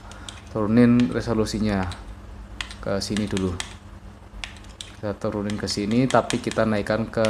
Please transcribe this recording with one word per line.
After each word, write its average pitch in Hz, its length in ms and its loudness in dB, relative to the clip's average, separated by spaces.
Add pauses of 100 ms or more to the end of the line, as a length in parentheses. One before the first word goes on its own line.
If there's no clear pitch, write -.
(540)
turunin 120 560 6
resolusinya 107 800 0 (880)
ke 98 240 -2
sini 104 240 -2
dulu. 95 320 0 (1400)
Kita 101 160 -4
turunin 104 400 -2
ke 104 80 -6
sini, 107 480 2
tapi 120 320 4
kita 110 240 2
naikkan 107 400 0
ke 113 220 0